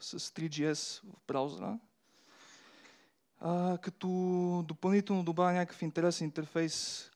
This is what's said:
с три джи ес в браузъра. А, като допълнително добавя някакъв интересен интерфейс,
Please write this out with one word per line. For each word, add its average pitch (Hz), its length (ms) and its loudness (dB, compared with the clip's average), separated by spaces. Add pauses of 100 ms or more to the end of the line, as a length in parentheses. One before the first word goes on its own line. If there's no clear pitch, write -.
с - 340 -10
три 160 160 -4
джи 147 140 -2
ес 151 360 -2
в - 260 -20
браузъра. 147 520 -2 (1600)
А, 175 420 0
като - 260 -6 (600)
допълнително 190 560 2
добавя 175 280 4
някакъв 175 300 0
интересен 165 420 2
интерфейс, 160 920 -2